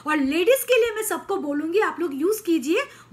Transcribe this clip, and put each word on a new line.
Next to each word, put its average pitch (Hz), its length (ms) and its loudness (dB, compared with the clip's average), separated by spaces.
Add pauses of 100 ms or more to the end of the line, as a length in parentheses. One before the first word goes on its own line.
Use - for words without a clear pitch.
और 311 100 0
लेडीज 339 460 2
के 480 220 4
लिए 440 100 -4
मैं 440 80 -6
सबको 370 340 -4
बोलूँगी, 302 420 -2
आप 339 200 0
लोग 339 140 -2
यूज़ 349 300 -2
कीजिए 330 400 0 (280)